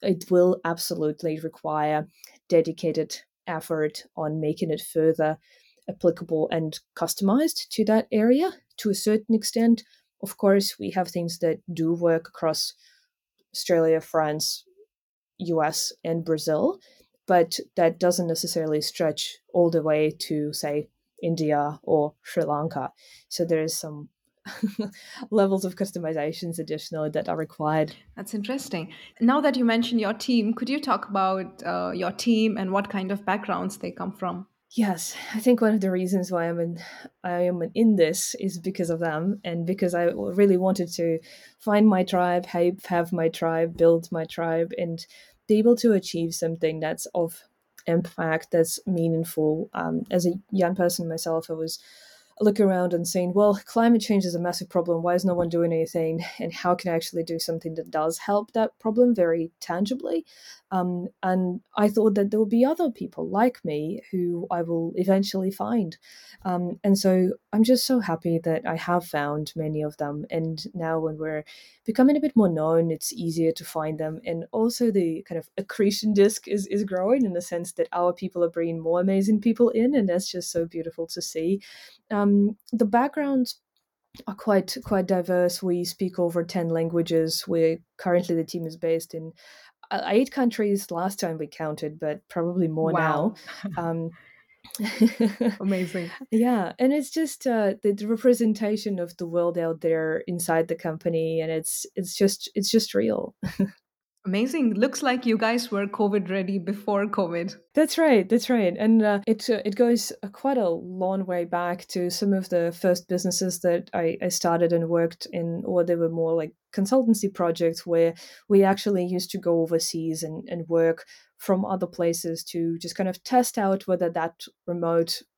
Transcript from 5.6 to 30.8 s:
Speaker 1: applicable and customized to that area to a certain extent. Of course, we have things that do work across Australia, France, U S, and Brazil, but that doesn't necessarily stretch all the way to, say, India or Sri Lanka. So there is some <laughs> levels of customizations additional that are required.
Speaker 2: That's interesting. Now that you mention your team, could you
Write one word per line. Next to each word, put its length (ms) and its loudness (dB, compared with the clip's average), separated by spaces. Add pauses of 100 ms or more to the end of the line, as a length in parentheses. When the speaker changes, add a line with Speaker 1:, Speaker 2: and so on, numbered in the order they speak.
Speaker 1:
applicable 640 0
and 280 -2 (160)
customized 760 0
to 160 0
that 260 2
area 400 4 (260)
to 120 -2
a 60 2
certain 400 0
extent. 480 2 (380)
Of 160 -12
course, 400 2
we 140 -6
have 160 -2
things 320 -6
that 200 0 (140)
do 200 0
work 340 2
across 460 -4 (800)
Australia, 480 2
France, 640 -2 (760)
U 240 0
S, 280 -2 (120)
and 220 -2
Brazil, 540 0 (480)
but 300 4 (180)
that 240 2
doesn't 280 2
necessarily 540 -2
stretch 560 -4 (160)
all 160 6
the 120 2
way 300 2 (160)
to, 260 -2
say, 360 -4 (320)
India 640 0
or 300 2 (100)
Sri 200 -2
Lanka. 480 -4 (380)
So 160 -2
there 180 0
is 140 -4
some 320 -12 (360)
<laughs> 440 -6 (420)
levels 340 2
of 100 -6
customizations 840 -6
additional 520 -6
that 180 -4
are 80 -2
required. 560 -2 (220)
Speaker 2:
That's 180 -12
interesting. 580 -6 (280)
Now 220 4
that 160 2
you 80 2
mention 340 2
your 140 -2
team, 400 2
could 160 -6
you 100 -2